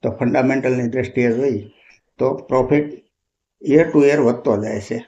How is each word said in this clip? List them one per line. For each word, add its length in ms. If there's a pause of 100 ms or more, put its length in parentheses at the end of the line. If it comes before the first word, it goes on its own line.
તો 80
ફંડામેન્ટલની 760
દ્રષ્ટિએ 440
જોઈએ 380 (500)
તો 60 (220)
પ્રોફિટ 380 (760)
year 280
to 80
year 220
વધતો 360
જાય 240
છે 280